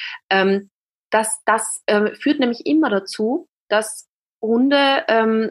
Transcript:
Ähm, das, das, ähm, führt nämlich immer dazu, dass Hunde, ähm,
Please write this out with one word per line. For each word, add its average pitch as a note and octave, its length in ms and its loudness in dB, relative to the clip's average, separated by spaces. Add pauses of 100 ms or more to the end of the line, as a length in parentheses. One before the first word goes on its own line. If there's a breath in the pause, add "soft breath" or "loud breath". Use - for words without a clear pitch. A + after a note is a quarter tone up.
(300 loud breath)
Ähm, G3 400 0 (400)
das, A3 360 0
das, A3 400 -2
ähm, G#3 280 0
führt D4 240 -2
nämlich A#3+ 280 -2
immer D4 240 2
dazu, G#3+ 580 -4 (200)
dass - 380 -2 (360)
Hunde, C#4 640 2
ähm, A3 420 2